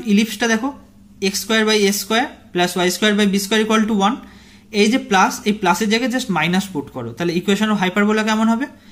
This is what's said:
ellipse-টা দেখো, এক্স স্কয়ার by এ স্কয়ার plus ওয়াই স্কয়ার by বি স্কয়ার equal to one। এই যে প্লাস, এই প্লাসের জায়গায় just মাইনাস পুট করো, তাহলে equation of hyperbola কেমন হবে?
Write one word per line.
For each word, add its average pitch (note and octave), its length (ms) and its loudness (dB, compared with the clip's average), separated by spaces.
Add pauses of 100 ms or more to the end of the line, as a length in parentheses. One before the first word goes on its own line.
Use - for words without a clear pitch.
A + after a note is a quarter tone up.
ellipse-টা A3 400 2
দেখো, A3+ 260 0 (480)
এক্স F#3+ 180 -2
স্কয়ার A3 280 0
by G#3+ 100 2
এ G3+ 140 4
স্কয়ার A3 340 -2 (280)
plus F3+ 220 0
ওয়াই F3+ 160 0
স্কয়ার G#3 280 0
by G#3+ 60 4
বি G3 140 0
স্কয়ার G#3+ 260 0
equal A3 240 2
to A3+ 60 0 (120)
one। B3 80 0 (560)
এই G3+ 200 2
যে C4 60 2
প্লাস, G#3 480 0
এই G#3 80 0
প্লাসের G3 360 0
জায়গায় A3+ 220 0
just B3+ 180 -2
মাইনাস F3 440 0
পুট D3 160 -6
করো, A#2 240 -10
তাহলে E3+ 200 -2
equation G3+ 380 0
of G#3 120 0
hyperbola G#3 400 0
কেমন A3 240 0
হবে? A3+ 180 0 (260)